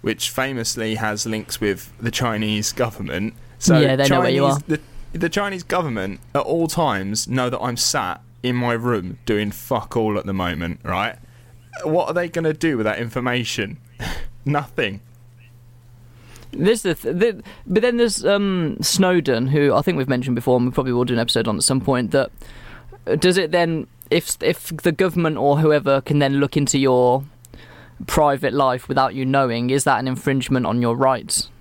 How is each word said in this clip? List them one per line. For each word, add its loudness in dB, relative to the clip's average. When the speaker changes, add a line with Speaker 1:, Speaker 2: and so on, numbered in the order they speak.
Speaker 1:
which -4
famously -4
has -4
links -6
with -2
the -4
Chinese -2
government. -4
So 6
Speaker 2:
Yeah, 4
they 4
know 4
where 2
you 2
Speaker 1:
Chinese, 4
Speaker 2:
are. -2
Speaker 1:
the, -8
the 0
Chinese -4
government -4
at 0
all 0
times -2
know 0
that -4
I'm -4
sat -2
in 0
my 0
room -2
doing 0
fuck -6
all 0
at -6
the -4
moment, -4
right? -4
What 0
are -4
they -2
gonna -2
do 0
with 0
that -2
information? -4
<laughs> -10
Nothing. -2
Speaker 2:
This 2
the, 0
th-, -4
the, 2
but 2
then 2
there's, 2
um, 2
Snowden, 4
who 4
I 4
think 0
we've 0
mentioned 0
before, 2
and 2
we -2
probably 0
will 2
do 0
an 2
episode 0
on -2
at -4
some 2
point, 0
that, 2
uh, 0
does 2
it -2
then, 2
if, 0
if -2
the 2
government 0
or 4
whoever 4
can 0
then 2
look 0
into 2
your 4
private 2
life 0
without 0
you -4
knowing, 0
is 2
that 2
an -4
infringement 0
on 0
your 2
rights? 0